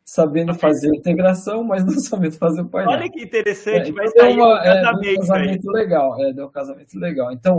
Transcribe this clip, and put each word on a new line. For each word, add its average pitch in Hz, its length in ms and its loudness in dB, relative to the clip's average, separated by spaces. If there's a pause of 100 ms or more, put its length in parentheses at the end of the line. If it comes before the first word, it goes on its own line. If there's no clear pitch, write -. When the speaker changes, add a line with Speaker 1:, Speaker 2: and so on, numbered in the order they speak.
Speaker 1:
sabendo 165 500 0
fazer 151 380 0
a 151 40 2
integração, 185 680 0
mas 190 220 -2
não - 80 0
<laughs> - 80 -2
sabendo 175 340 -2
fazer 165 260 -2
o 175 60 -6
painel. 196 240 -2
Speaker 2:
Olha 330 180 -2
que 320 140 -14
interessante, 214 680 -2
Speaker 1:
É, - 20 -6
Speaker 2:
vai 202 140 -2
Speaker 1:
então 226 180 6
Speaker 2:
sair 247 80 4
Speaker 1:
é - 20 0
uma, 233 180 6
Speaker 2:
um 208 40 2
Speaker 1:
é, 180 160 2
um 190 100 2
Speaker 2:
casamento 202 240 0
aí. 190 100 0
Speaker 1:
casamento 190 540 -2
legal, 156 520 0
é, 135 100 -2
deu 139 140 -12
um - 40 -18
casamento 135 480 -14
legal. 135 320 -6
Então 165 280 0